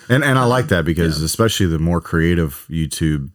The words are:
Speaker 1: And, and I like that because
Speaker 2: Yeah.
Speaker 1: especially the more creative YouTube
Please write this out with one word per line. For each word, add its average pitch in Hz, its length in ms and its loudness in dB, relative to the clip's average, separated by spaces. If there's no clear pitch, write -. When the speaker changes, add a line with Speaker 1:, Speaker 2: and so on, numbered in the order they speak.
Speaker 1:
And, 139 160 4
and 131 120 2
I 131 60 2
like 123 240 2
that 87 160 2
because 80 360 0
Speaker 2:
Yeah. 78 60 -2
Speaker 1:
especially 107 420 0
the 80 120 0
more 85 220 0
creative 82 680 -2
YouTube 78 640 -4